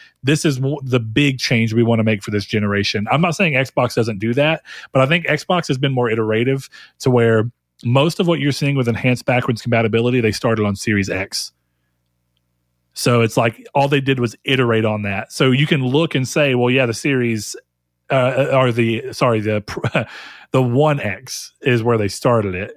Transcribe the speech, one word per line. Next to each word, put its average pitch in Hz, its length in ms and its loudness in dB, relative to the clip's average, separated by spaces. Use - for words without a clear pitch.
this 151 220 2
is 147 120 2
w-, 139 260 -4
the 127 160 0
big 131 380 0
change 113 360 0
we 117 100 4
wanna 113 200 2
make 110 200 0
for - 80 -8
this 104 140 -2
generation. 101 640 -2
I'm 143 100 2
not 170 140 0
saying 170 180 0
Xbox 127 400 -2
doesn't 113 260 -2
do 113 140 -2
that, 151 300 0
but 135 100 2
I 131 40 4
think 165 220 0
Xbox 170 400 -2
has 135 100 -2
been 135 160 -2
more 123 160 0
iterative 113 600 0
to 135 120 0
where 113 380 4
most 135 360 2
of 185 80 0
what 165 120 2
you're 143 120 0
seeing 139 240 -2
with 127 120 0
enhanced 120 380 -2
backwards 123 360 0
compatibility, 117 600 2
they 139 100 2
started 113 340 0
on 101 100 0
Series 101 340 -2
X. - 420 -8
So 120 280 2
it's 113 160 0
like 117 360 0
all 143 140 2
they 143 140 2
did 131 180 0
was 120 240 -2
iterate 120 420 2
on 107 180 -2
that. 101 280 -6
So 135 200 2
you 139 160 4
can 135 180 0
look 147 280 0
and 131 140 0
say, 143 280 0
"Well, 123 140 2
yeah, 131 160 2
the 117 80 -2
Series, 120 600 -2
uh, 131 440 0
or 131 180 4
the, 113 420 -2
sorry, 117 260 2
the 104 220 -2
pr-, - 400 -4
<laughs> - 300 -18
the 131 100 4
One 139 380 2
X 110 640 -10
is 123 200 2
where 117 160 2
they 104 120 0
started 110 440 0
it, 95 240 -10